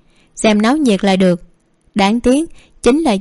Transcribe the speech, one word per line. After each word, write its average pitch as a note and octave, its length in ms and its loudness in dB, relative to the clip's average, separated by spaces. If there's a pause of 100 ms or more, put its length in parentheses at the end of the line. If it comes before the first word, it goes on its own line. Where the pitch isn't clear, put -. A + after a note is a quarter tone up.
(340)
xem G#3+ 280 0
náo B3 140 0
nhiệt A3+ 280 0
là F#3+ 120 0
được. F3+ 260 0 (520)
Đáng G3+ 260 0
tiếc, C#4+ 300 0 (320)
chính C4+ 180 2
là A#3+ 200 0